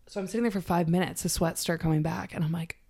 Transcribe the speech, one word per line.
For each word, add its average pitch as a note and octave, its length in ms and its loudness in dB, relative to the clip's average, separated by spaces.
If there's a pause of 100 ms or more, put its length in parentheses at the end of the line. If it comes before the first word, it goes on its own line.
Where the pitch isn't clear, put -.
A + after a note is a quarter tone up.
So G3+ 120 -8
I'm F#3+ 60 -4
sitting A3 160 -2
there A#3 80 2
for G3 100 -2
five F3 300 2
minutes. F3 320 2
The F3 80 0
sweats E3 320 0
start E3 180 -2
coming D#3 220 4
back. F3+ 320 -4
And E3+ 100 -2
I'm D#3 80 0
like, E3 240 -6 (140)